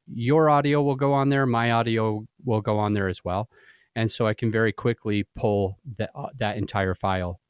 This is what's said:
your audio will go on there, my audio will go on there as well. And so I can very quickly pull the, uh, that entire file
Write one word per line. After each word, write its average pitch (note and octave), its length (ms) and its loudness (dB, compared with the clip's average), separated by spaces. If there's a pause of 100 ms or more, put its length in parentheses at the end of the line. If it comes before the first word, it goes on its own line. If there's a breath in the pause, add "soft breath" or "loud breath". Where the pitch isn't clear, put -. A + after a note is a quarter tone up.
(120)
your D3 380 2
audio D3 320 4
will C#3+ 140 2
go C#3 180 0
on C#3 160 2
there, C#3 160 2
my A#2 260 2
audio A2 540 0 (180)
will A2 180 0
go G#2+ 180 0
on G#2 140 0
there G2 140 0
as F#2 160 -4
well. F#2+ 240 -4 (480 soft breath)
And A2 160 0
so - 140 0
I G#2+ 80 2
can A2+ 180 -2
very A2 220 2
quickly G#2+ 640 -2
pull G2+ 420 0 (200)
the, G#2+ 180 -4
uh, C#3+ 220 -10
that G#2+ 200 -4
entire G2 380 -2
file F#2 440 -4 (100)